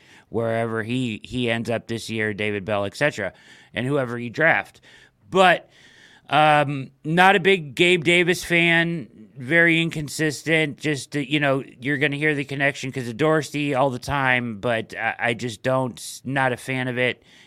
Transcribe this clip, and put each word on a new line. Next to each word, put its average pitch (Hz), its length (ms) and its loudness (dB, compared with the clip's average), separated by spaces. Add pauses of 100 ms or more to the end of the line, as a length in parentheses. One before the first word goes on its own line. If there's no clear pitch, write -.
(300)
wherever 113 520 -2
he, 120 400 -4
he 123 280 -4
ends 117 180 -2
up 113 180 -4
this 113 220 -8
year, 110 240 -2
David 104 320 -4
Bell, 101 220 -2
et 101 100 -10
cetera, 127 360 -4 (420)
and 120 120 -4
whoever 127 320 -2
you 120 120 -8
draft. 143 500 0 (480)
But, 180 400 4 (600)
um, 147 640 2 (120)
not 180 320 6
a 196 40 2
big 165 340 2
Gabe 175 280 4
Davis 175 400 2
fan, 170 640 0 (280)
very 165 460 4
inconsistent. 156 960 -2
Just, 147 360 -6
uh, 147 40 -2
you 143 220 -2
know, 139 220 2 (160)
you're 135 200 -4
gonna 143 180 0
hear 151 180 0
the 139 100 -4
connection 139 460 -4
'cause 123 180 -8
of 113 80 -8
Dorsey 147 580 0
all 135 160 2
the 123 80 -6
time, 127 640 0
but 113 360 -2
I, 110 220 -4
I 117 160 0
just 110 280 -8
don't, 131 640 -4
not 131 280 0
a 117 40 -6
fan 131 320 -6
of 123 80 -4
it. 123 260 -2 (240)